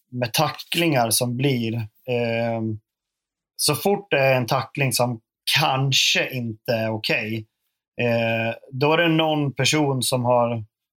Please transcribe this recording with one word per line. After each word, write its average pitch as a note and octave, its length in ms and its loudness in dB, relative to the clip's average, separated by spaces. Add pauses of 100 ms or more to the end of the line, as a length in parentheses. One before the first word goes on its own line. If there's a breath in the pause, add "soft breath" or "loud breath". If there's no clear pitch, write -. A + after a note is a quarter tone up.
(120)
med B2 220 -4
tacklingar D3+ 760 0
som A#2+ 280 -2
blir. A#2 500 -2 (200)
Ehm, A#2 720 -2 (760)
så - 200 0
fort G3+ 360 -2
det D3 80 2
är C3+ 160 6
en B2+ 100 0
tackling C3 480 -2
som B2 280 0 (380)
kanske C#3 680 2
inte A#2+ 440 -4
är A2 160 0
okej, A2 580 -4 (540)
eh, A2+ 540 0 (160)
då C#3+ 220 2
är D#3+ 40 4
det E3+ 120 4
någon D#3 440 0
person C#3 500 0
som B2+ 220 -2
har A#2+ 380 2 (340)